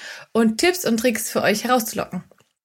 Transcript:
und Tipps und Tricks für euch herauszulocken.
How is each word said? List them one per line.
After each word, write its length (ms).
und 240
Tipps 280
und 120
Tricks 320
für 140
euch 200
herauszulocken. 600